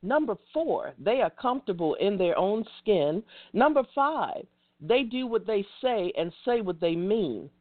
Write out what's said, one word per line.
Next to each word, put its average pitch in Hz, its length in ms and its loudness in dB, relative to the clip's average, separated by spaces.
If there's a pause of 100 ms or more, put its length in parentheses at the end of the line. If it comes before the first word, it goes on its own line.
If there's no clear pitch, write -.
Number 240 340 0 (160)
four, 294 480 -2
they 214 220 0
are 175 100 0
comfortable 196 640 -2
in 202 220 0
their 175 200 2
own 208 280 0 (140)
skin. 175 440 2 (300)
Number 277 300 4 (120)
five, 277 500 -2 (340)
they 226 240 2
do 254 220 -4
what 226 220 -2
they 202 180 0 (160)
say 220 360 0
and 170 140 -2 (120)
say 240 180 2
what 180 180 -4
they 170 160 2
mean. 170 540 0 (120)